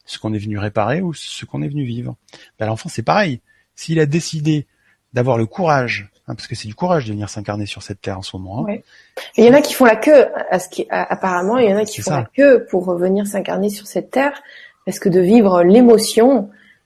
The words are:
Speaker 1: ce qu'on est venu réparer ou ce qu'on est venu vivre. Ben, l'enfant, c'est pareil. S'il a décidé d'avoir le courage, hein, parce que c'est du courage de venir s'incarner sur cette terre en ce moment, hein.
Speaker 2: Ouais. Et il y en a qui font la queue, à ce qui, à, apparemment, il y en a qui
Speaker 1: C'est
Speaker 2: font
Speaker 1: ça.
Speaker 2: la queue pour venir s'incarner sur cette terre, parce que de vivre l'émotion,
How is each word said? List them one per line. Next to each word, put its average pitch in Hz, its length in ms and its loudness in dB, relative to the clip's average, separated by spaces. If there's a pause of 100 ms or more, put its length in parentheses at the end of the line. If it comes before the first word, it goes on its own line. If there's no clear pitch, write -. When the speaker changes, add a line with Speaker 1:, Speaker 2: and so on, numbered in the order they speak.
Speaker 1:
ce - 140 -18
qu'on 110 160 -6
est 107 40 -6
venu 104 200 -8
réparer 107 420 -4
ou 170 140 -6
ce - 300 -16
qu'on 139 180 -10
est 151 60 -6
venu 143 160 -8
vivre. 123 320 -10 (420)
Ben, 107 80 -6
l'enfant, 110 220 -6
c'est - 140 -8
pareil. 160 380 -2 (360)
S'il 160 240 -4
a 151 60 2
décidé 151 600 -2 (460)
d'avoir 123 260 0
le 113 80 0
courage, 123 600 -2 (180)
hein, 123 80 -12
parce - 140 -16
que 120 60 -10
c'est 110 140 -14
du 107 60 -14
courage 175 320 -2
de 107 60 -8
venir 104 160 -8
s'incarner 104 380 -8
sur - 160 -16
cette - 180 -14
terre 95 180 -8
en 92 40 -14
ce - 140 -14
moment, 95 240 -10
hein. 220 40 -6
Speaker 2:
Ouais. 214 200 -8 (520)
Et - 60 6
il - 20 8
y 240 60 10
en 254 40 8
a 294 80 6
qui - 120 -6
font 262 100 2
la 220 120 6
queue, 285 300 6 (240)
à 185 80 0
ce 175 100 -8
qui, - 220 -8
à, 185 120 -4 (100)
apparemment, 190 460 -2
il 226 120 4
y - 20 2
en 196 40 2
a 214 80 0
qui - 120 -10
Speaker 1:
C'est 104 60 -10
Speaker 2:
font 190 80 -6
Speaker 1:
ça. 143 100 -2
Speaker 2:
la 113 140 -8
queue 269 360 4
pour 180 260 -2
venir 190 300 0
s'incarner 196 440 -4
sur 202 160 -12
cette - 240 -8
terre, 277 320 -2 (420)
parce - 140 -8
que - 100 -2
de 180 120 4
vivre 185 420 4
l'émotion, 220 880 4 (360)